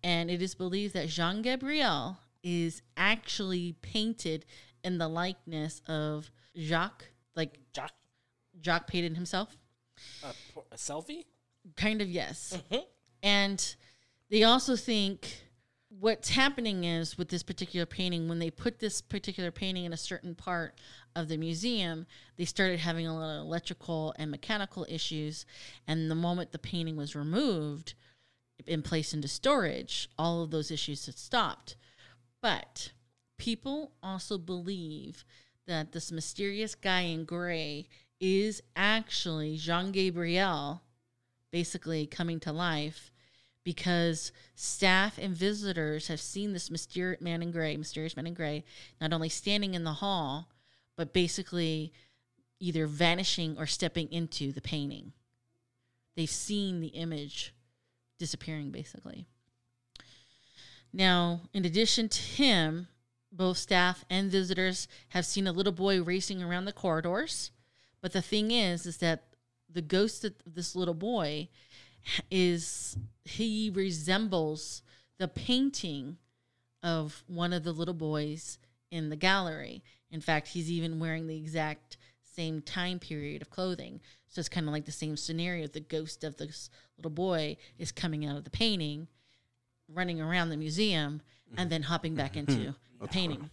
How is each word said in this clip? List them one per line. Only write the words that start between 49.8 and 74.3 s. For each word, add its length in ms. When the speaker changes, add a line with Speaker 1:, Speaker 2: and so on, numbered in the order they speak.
Speaker 1:
the 100
hall, 560
but 160
basically 800
either 280
vanishing 680
or 80
stepping 460
into 400
the 100
painting. 520
They've 140
seen 520
the 60
image 640
disappearing, 540
basically. 560
Now, 500
in 120
addition 440
to 120
him, 680
both 260
staff 520
and 220
visitors 560
have 160
seen 220
a 40
little 220
boy 280
racing 400
around 240
the 80
corridors. 800
But 120
the 80
thing 300
is, 340
is 120
that 260
the 120
ghost 440
of 80
this 300
little 200
boy 540
is, 680
he 500
resembles 1080